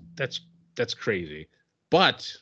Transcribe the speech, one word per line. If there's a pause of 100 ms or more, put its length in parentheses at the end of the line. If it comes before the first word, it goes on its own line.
(160)
that's, (340)
that's
crazy. (420)
But (100)